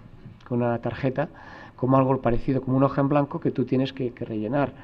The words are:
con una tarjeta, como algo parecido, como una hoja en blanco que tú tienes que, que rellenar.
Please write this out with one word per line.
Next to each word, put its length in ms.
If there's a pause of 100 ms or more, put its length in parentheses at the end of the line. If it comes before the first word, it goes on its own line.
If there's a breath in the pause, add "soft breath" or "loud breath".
(480)
con 140
una 160
tarjeta, 500 (480 loud breath)
como 220
algo 240
parecido, 400
como 160
una 80
hoja 160
en 80
blanco 300
que 100
tú 160
tienes 260
que, 200
que 120
rellenar. 480 (120 loud breath)